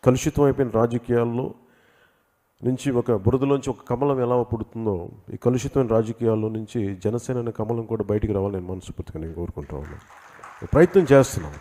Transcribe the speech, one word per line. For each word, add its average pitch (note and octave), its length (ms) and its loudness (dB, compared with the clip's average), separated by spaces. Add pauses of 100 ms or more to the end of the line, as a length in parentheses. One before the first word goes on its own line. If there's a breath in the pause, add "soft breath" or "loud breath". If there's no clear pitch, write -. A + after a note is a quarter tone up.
కలుషితం C3+ 380 2
అయిపోయిన C3+ 280 2
రాజకీయాల్లో A#2 840 0 (1080 soft breath)
నుంచి, B2+ 260 -2
ఒక A#2+ 220 0
బురదలోంచి C3+ 580 2
ఒక B2 60 -4 (140)
కమలం C3 300 0
ఎలా B2 220 2
పుడుతుందో, A2 680 -4 (260)
ఈ - 20 -10
కలుషితమైన B2+ 500 0
రాజకీయాల్లో A2 640 0
నుంచి A2 480 -4
జనసేన A#2 420 -4
అనే A#2 120 -6
కమలం A2+ 320 -4
కూడా A2 220 -4
బయటికి G#2 280 0
రావాలని G2 280 0
నేను F2+ 120 -8
మనస్ఫూర్తిగా - 480 -12
నేను D#2+ 140 -10
కోరుకుంటా - 420 -10
ఉన్నాను. - 920 -16
ప్రయత్నం E3+ 460 4
చేస్తున్నాం. G#2 480 4